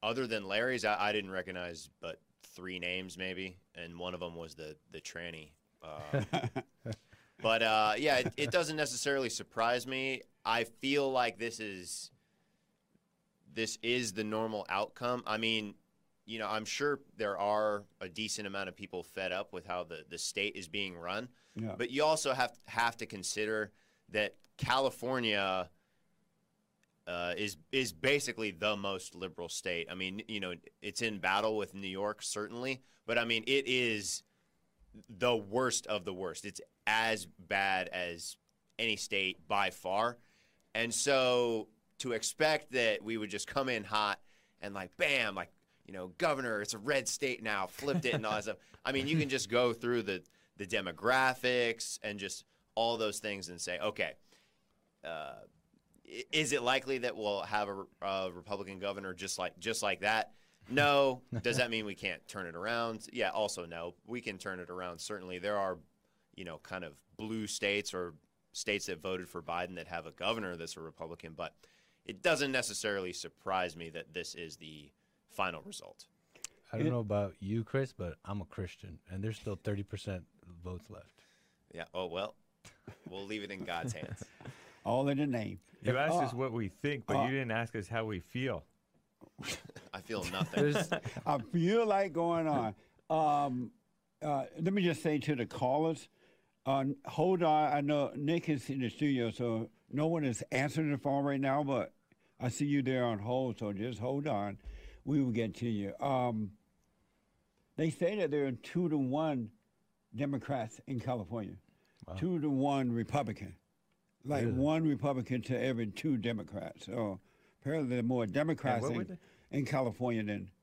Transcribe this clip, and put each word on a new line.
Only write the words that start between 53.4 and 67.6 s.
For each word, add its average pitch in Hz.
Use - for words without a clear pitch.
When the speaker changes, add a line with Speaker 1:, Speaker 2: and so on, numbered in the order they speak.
Speaker 1:
and 87
say, 87
"Okay, 87
uh, 76
i-, 113
is 151
it 139
likely 131
that 120
we'll 101
have 101
a, 98
a 95
Republican 95
governor 98
just 92
like, 90
just 110
like 98
that?" 107
No. 139
Speaker 3:
<laughs> 120
Speaker 1:
Does 120
that 123
mean 110
we 101
can't 90
turn 95
it 82
around? 113
Yeah, 107
also 101
no. 85
We 117
can 104
turn 92
it 90
around. 90
Certainly 90
there 101
are, 95
you 92
know, 80
kind 92
of 78
blue 110
states 101